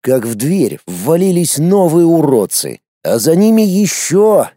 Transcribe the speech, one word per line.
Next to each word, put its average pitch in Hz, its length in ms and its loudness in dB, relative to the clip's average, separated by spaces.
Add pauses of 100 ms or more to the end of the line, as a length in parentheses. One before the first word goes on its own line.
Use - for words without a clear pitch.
как 127 240 0
в 117 80 -8
дверь 139 520 -2
ввалились 170 720 -2
новые 175 480 2
уродцы, 135 720 0 (220)
а 98 160 -2
за 147 160 0
ними 220 280 4
ещё 196 960 0